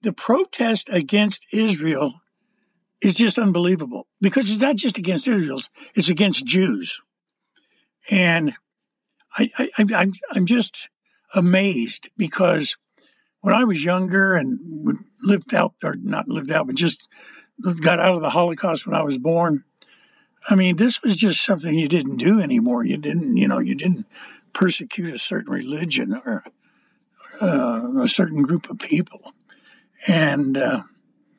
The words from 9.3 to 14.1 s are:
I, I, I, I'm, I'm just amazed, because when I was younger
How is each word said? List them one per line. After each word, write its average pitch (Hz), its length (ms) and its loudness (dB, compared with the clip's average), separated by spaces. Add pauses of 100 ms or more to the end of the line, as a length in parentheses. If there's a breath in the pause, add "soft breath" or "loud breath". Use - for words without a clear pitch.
I, 220 220 0
I, - 180 -2
I, 214 80 4 (100)
I'm, 196 140 2 (220)
I'm 196 160 0
just - 420 -2 (460)
amazed, 180 840 0
because 165 600 -2 (640)
when 196 140 2
I 240 100 2
was 180 180 0
younger 185 520 0